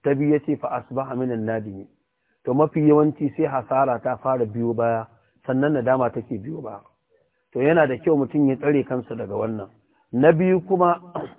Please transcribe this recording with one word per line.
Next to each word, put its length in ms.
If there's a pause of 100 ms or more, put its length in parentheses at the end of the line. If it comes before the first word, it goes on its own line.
ta 120
biyu 180
ya 80
ce, 160
"Fa 120
asbaha 480
min 140
an-nadimin." 560 (580)
To 100
mafi 340
yawanci 480
sai 100
hasara 560
ta 140
fara 300
biyo 280
baya, 320 (400)
sannan 260
nadama 400
take 260
biyo 240
baya. 180 (720)
To 80
yana 260
da 100
kyau 200
mutum 320
ya 80
tsare 280
kansa 300
daga 220
wannan. 320 (440)
Na 200
biyu 340
kuma, 340 (380)